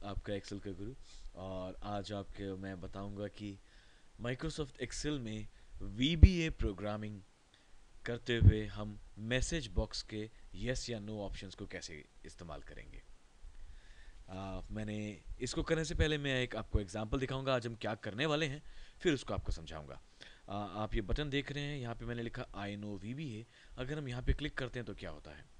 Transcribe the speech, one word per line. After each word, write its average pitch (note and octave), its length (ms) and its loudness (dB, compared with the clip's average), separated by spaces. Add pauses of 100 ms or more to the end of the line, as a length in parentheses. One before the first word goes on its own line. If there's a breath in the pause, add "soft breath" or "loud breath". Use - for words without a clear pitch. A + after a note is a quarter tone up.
आपका G2+ 280 -2
Excel G2 260 -4
का G2+ 120 -6
गुरु, G2+ 220 -6 (420 loud breath)
और F#2 480 -6
आज G2+ 300 -4
आपको G2 440 -4
मैं F#2+ 240 -6
बताऊँगा G2+ 520 -4
कि G#2 180 -6 (720 loud breath)
Microsoft C3+ 640 -4
Excel D3 360 -2
में G#2+ 280 -4 (340 loud breath)
वीबीए D#3+ 680 10 (100)
programming G#2 600 -2 (880 loud breath)
करते A#2+ 320 0
हुए A2 300 10
हम G#2 300 -6 (320)
message C3 460 0
box - 280 0
के G#2+ 260 -6 (280 loud breath)
yes A#2+ 320 -2
या A2+ 100 -2
no G#2+ 200 -6
options G2 360 -6
को G2 120 -8
कैसे E2 360 -10 (220)
इस्तेमाल D#2+ 380 -10
करेंगे। - 380 -12 (1300 loud breath)
आ, F#2+ 320 -4 (100)
मैंने G#2+ 260 -2 (440)
इसको B2+ 220 0
करने D#3+ 220 2
से - 100 -4
पहले D3+ 220 6
मैं C3+ 240 2
एक A#2+ 140 0
आपको A2 240 2
example G#2+ 400 0
दिखाऊंगा, C3 360 2
आज A#2+ 120 0
हम A#2 80 -2
क्या G#2+ 220 -2
करने A2+ 280 -2
वाले D#3 200 4
हैं, D3 160 -4 (380 loud breath)
फिर E3+ 140 6
उसको A#2 200 0
आपको - 180 0
समझाऊंगा। D#2 500 -6 (480 loud breath)
आ, G2+ 80 -2
आप G#2 380 -2
ये A2+ 80 6
button C#3 260 2
देख C#3 220 0
रहे C#3+ 120 -2
हैं, C#3+ 160 -2
यहाँ A#2 160 -4
पे A2+ 100 -8
मैंने A#2 180 -2
लिखा A#2 220 -4 (120)
"I G2+ 180 -4
know G#2 280 -6
V A#2 120 -4
B D3+ 140 -6 (100)
A"। A#2 60 -12 (320 loud breath)
अगर C3 200 -4
हम C#3+ 100 -4
यहाँ B2 160 -4
पे C3+ 100 8
click C#3+ 240 0
करते B2 220 -2
हैं A2 60 -4
तो G2 100 -6
क्या F#2 160 -8
होता D#2 200 -10
है? - 160 -16 (120)